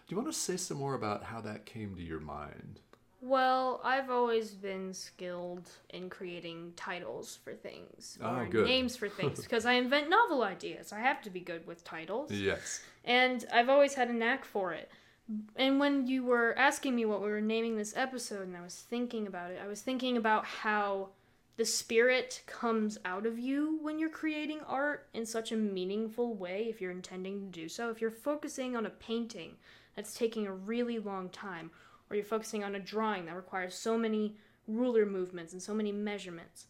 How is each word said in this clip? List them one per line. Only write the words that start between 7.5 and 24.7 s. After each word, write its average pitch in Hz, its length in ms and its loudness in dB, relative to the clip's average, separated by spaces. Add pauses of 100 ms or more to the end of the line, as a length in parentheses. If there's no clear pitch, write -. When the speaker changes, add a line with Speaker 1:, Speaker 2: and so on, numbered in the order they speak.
Speaker 2:
things, - 680 -14
Speaker 1:
Oh, 117 160 -2
Speaker 2:
or 120 100 -2
Speaker 1:
good. 110 180 4
Speaker 2:
names 254 300 2
for 208 140 -4
things, - 380 -2
Speaker 1:
<laughs> - 0 -
Speaker 2:
'cause 233 180 2
I 247 80 6
invent 269 360 4
novel 370 340 6
ideas. 175 500 -6
I 208 80 -8
have 269 220 2
to 220 60 -8
be 185 120 -8
good 170 260 -8
with 170 160 -12
titles. 185 480 -4
Speaker 1:
Yes. 98 500 0 (220)
Speaker 2:
And 254 500 4
I've 240 160 8
always 277 260 8
had 240 140 2
a 240 40 0
knack 240 320 0
for 185 260 -2
it. - 180 -8 (680)
And 269 220 6
when 277 280 4
you 262 160 2
were 240 340 4
asking 269 380 4
me 226 100 2
what 208 160 2
we 202 80 0
were 214 120 0
naming 226 360 2
this 208 180 -4
episode, 233 520 -4
and 180 100 -10
I 175 40 -10
was 175 140 -12 (140)
thinking 240 380 -2
about 180 240 -6
it, 180 120 -8
I 196 40 -8
was 208 140 -8
thinking 254 360 0
about 214 280 4
how 202 640 0 (480)
the 226 80 2
spirit 233 840 4
comes 220 560 2
out 185 220 -2
of 226 120 0
you 294 440 2
when 311 180 -2
you're 320 100 2
creating 302 520 -2
art 285 520 -2